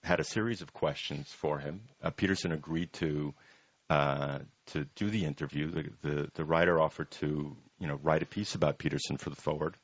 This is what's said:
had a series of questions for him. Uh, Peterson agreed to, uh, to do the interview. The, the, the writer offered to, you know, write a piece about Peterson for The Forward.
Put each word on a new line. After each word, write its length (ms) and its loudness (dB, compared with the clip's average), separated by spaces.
had 160 4
a 40 2
series 380 -2
of 100 -14
questions 600 -2
for 260 -2
him. 220 -8
Uh, 100 0
Peterson 400 2
agreed 420 -2
to, 400 -2
uh, 500 2
to 180 -4
do 140 0
the 160 0
interview. 460 -2
The, 180 -4
the, 280 0
the 100 -2
writer 340 6
offered 320 2
to, 460 -2
you 80 -6
know, 160 -2
write 180 4
a 60 -4
piece 280 -6
about 220 2
Peterson 400 -2
for 140 -6
The 40 -8
Forward. 480 -2